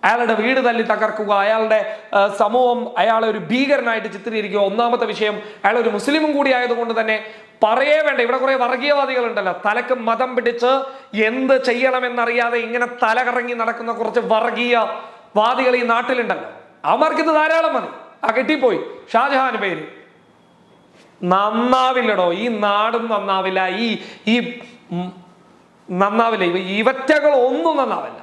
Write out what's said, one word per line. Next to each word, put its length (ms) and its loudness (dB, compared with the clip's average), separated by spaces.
അയാളുടെ 360 2
വീട് 260 2
തല്ലി 240 0
തകർക്കുക, 400 -2
അയാളുടെ, 340 2
ആ, 20 6
സമൂഹം 380 2
അയാളെ 300 2
ഒരു 80 -4
ഭീകരനായിട്ട് 680 0
ചിത്രീകരിക്കുക. 440 -2
ഒന്നാമത്തെ 420 0
വിഷയം 220 -2
അയാൾ 200 2
ഒരു 120 2
മുസ്ലിമും 420 0
കൂടി 200 2
ആയതുകൊണ്ട് 420 -2
തന്നെ 180 0
പറയേ 420 4
വേണ്ട. 200 0
ഇവിടെ 160 0
കുറേ 120 2
വർഗീയവാദികളുണ്ടല്ലോ, 920 0
തലക്ക് 300 0
മതം 280 0
പിടിച്ച് 360 0
എന്ത് 260 2
ചെയ്യണമെന്നറിയാതെ 1000 0
ഇങ്ങനെ 220 -2
തലകറങ്ങി 580 0
നടക്കുന്ന 380 -4
കുറച്ച് 220 0
വർഗീയവാദികൾ 1500 0
ഈ 100 -2
നാട്ടിലുണ്ടല്ലോ. 580 -2
അവന്മാർക്ക് 360 2
ഇത് 140 2
ധാരാളം 380 2
മതി. 120 -4
ആ, 40 -2
കിട്ടിപ്പോയി 420 0
ഷാജഹാൻ 500 2
പേര്. 220 -6
നന്നാവില്ലടോ, 960 2
ഈ 40 -2
നാടും 480 0
നന്നാവില്ല, 480 -2
ഈ, 20 -2
ഈ, 20 4
ഉം, 140 -6
നന്നാവില്ല, 500 2
ഇവ, 80 -2
ഇവറ്റകൾ 500 2
ഒന്നും 340 0
നന്നാവില്ല. 420 -4